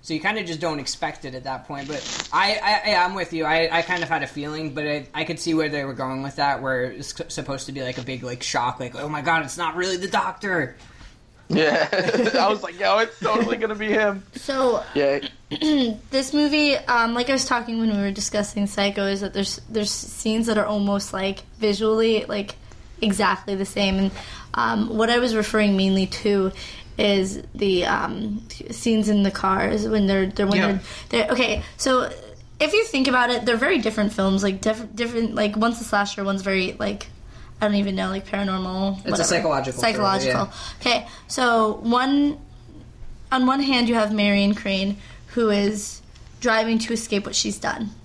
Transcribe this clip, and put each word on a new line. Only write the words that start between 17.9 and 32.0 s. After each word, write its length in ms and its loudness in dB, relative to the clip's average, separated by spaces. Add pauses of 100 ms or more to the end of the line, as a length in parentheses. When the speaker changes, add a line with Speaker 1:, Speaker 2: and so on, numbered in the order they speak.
Speaker 3:
we 80 0
were 80 0
discussing 560 -2
Psycho, 400 0
is 140 -2
that 140 -6
there's, 340 -2
there's 220 -2
scenes 560 -2
that 120 2
are 80 2
almost, 460 0
like, 280 -4 (180)
visually, 680 2
like, 300 -4 (480)
exactly 520 2
the 120 -2
same. 320 2
And, 120 2 (440)
um, 420 0
what 140 4
I 80 6
was 160 2
referring 420 4
mainly 300 4
to 460 2 (460)
is 440 2 (120)
the, 320 2
um, 600 -2 (240)
scenes 380 2
in 140 4
the 80 4
cars 580 0
when 180 4
they're, 200 4
they're, 200 0
when 120 4
Speaker 4:
Yeah. 200 2 (300)
Speaker 3:
they're, 160 2
they're, 80 -2
okay, 300 0 (160)
so 320 2 (500)